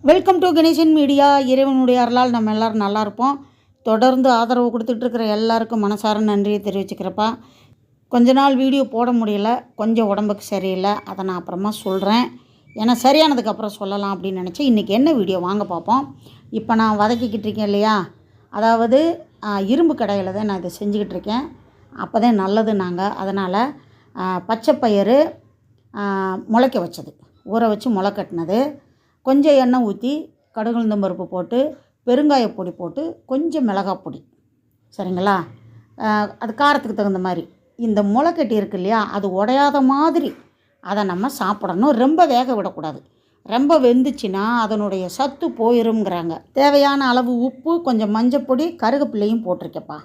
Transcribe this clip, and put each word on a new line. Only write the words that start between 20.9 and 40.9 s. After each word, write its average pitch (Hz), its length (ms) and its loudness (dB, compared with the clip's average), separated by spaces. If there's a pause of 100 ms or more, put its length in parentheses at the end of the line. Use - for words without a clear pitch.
இருக்கேன். 214 380 -6 (480)
அப்போ 208 240 -4
தான் 226 200 4
நல்லதுன்னாங்க. 196 580 0
அதனால், 196 760 -4 (420)
ஆ, 185 240 -4
பச்சை 226 360 0
பயிறு, 226 580 2 (640)
ஆ, 190 400 -4 (120)
முளைக்க 247 320 2
வச்சது, 170 360 -10 (300)
ஊற 226 220 0
வச்சு 214 220 -2
முளை 196 220 0
கட்டினது, 196 760 -4 (340)
கொஞ்சம் 285 340 4
எண்ணெய் 254 260 4
ஊற்றி 240 520 -4 (180)
கடுகு 233 280 -4
உளுந்தம் 208 240 0
பருப்பு 180 220 -4
போட்டு 208 520 -4 (280)
பெருங்காய 269 480 2
பொடி 180 180 -8
போட்டு 180 440 -10 (100)
கொஞ்சம் 285 420 -2
மிளகாய் 190 360 -4
பொடி, - 200 -14 (720)
சரிங்களா? 185 460 -2 (560)
ஆ, 208 400 -2
அது 226 180 -8
காரத்துக்கு 277 360 0
தகுந்த 196 260 -2
மாதிரி. 180 300 -4 (260)
இந்த 214 280 0
முளைக்கட்டி 269 480 0
இருக்கு 208 260 -4
இல்லையா, 208 260 -2
அது 196 280 -6
உடையாத 269 500 2
மாதிரி 277 540 0 (460)
அதை 202 220 -2